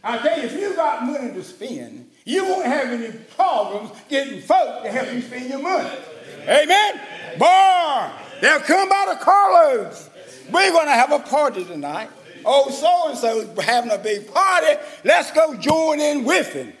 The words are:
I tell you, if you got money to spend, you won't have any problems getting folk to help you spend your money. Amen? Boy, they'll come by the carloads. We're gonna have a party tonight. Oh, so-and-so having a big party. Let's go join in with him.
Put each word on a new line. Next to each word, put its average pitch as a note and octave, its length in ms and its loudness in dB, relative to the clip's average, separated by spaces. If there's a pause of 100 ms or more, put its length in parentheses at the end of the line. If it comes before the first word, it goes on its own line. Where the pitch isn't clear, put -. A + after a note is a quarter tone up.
I A#3 140 -4
tell D#4 200 0
you, B3+ 80 -6
if - 80 -8
you G4 220 -6
got A3 300 -2
money C4 280 -6
to F#3 100 -12
spend, B2+ 640 -14 (200)
you F#4 160 -2
won't F#4 200 -2
have C4 220 -2
any A#3 240 -8 (240)
problems A3 560 -2 (160)
getting C#4 340 -6
folk - 420 0
to G#3 80 -8
help B3+ 200 -6
you A#3+ 100 -6
spend B3 280 -12
your C#4 100 -8
money. F4 300 -4 (540)
Amen? F#4 580 2 (380)
Boy, F4 720 4 (280)
they'll C#4+ 200 4
come F#4+ 280 2
by G4 220 2
the F4 100 -4
carloads. F4 920 4 (420)
We're F#4 200 4
gonna D#4+ 200 4
have C4 200 4
a D4 80 2
party B3 460 -2
tonight. E3 440 -10 (360)
Oh, C4+ 240 4
so-and-so B3 920 -2
having A#3 280 0
a G#3 80 -2
big G#3 340 -6
party. E4+ 480 2 (240)
Let's D#4 280 2
go D#4 240 2
join D#4 440 0
in D4 240 -2
with D#4 300 0
him. C3 260 -10